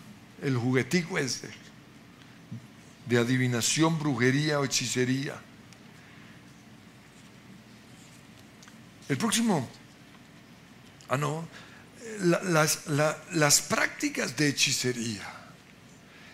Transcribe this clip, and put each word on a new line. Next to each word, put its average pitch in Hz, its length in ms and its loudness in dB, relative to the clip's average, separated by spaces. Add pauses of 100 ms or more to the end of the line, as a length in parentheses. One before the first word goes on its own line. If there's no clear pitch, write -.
(420)
el 135 140 0
juguetico 131 640 0
ese - 320 -6 (1600)
de 120 120 2
adivinación, 127 800 2
brujería 143 640 2
o 139 40 0
hechicería". 127 680 -2 (3750)
El 143 80 0
próximo, 202 520 2 (1400)
ah, 123 80 0
no, 151 320 -4 (720)
la, 175 240 2
las, 160 420 2
la, 151 300 2 (160)
las 151 300 4
prácticas 269 720 -2
de 151 120 4
hechicería 120 840 -2 (1000)